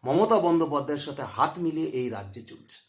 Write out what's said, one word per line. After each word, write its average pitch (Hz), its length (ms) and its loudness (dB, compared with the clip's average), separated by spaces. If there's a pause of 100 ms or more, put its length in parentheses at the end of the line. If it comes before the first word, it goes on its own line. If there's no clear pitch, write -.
মমতা 202 360 4
বন্দ্যোপাধ্যায়ের 147 640 0
সাথে 139 160 -10 (100)
হাত 143 260 2
মিলিয়ে 160 300 -2 (100)
এই 123 120 -2
রাজ্যে 101 320 -12
চলছে। - 360 -20 (100)